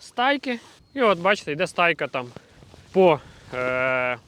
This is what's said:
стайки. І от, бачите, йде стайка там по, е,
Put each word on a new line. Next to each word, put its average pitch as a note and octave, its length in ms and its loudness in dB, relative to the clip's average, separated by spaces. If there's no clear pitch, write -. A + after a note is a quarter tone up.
стайки. C4 600 -2
І C4+ 80 -2
от, G3+ 160 2
бачите, F#3 340 0
йде D#3+ 140 -2
стайка E3+ 400 0
там B2+ 220 -8
по, F3+ 280 6
е, B2+ 720 -2